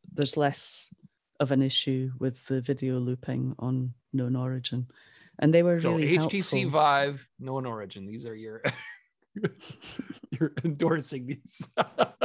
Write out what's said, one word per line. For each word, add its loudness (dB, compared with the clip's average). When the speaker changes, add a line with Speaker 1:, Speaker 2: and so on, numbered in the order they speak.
Speaker 1:
there's 0
less 2
of 2
an 6
issue 0
with -4
the 0
video -2
looping -2
on -2
Known 0
Origin, -4
and 6
they 8
were 4
Speaker 2:
So 2
Speaker 1:
really 4
Speaker 2:
H 4
T -2
C 0
Speaker 1:
helpful. 2
Speaker 2:
Vive, 2
Known -4
Origin, -8
these -10
are -10
your, -14
<laughs> -10
you're 0
endorsing 0
these. -10
<laughs> -